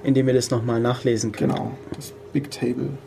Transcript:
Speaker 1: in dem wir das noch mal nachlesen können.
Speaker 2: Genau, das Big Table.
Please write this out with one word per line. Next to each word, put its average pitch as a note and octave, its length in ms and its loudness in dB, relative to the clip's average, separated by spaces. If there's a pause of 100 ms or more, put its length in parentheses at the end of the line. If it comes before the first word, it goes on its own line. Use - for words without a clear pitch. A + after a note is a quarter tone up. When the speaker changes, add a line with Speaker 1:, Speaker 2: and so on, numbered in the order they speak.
Speaker 1:
in C#3 100 4
dem C3 140 4
wir B2+ 60 4
das B2+ 180 4
noch A#2+ 120 2
mal A#2 180 0
nachlesen A#2 500 2
können. - 220 0
Speaker 2:
Genau, - 180 -4 (240)
das - 160 -12 (220)
Big C#3 180 -2
Table. B2+ 380 -2 (180)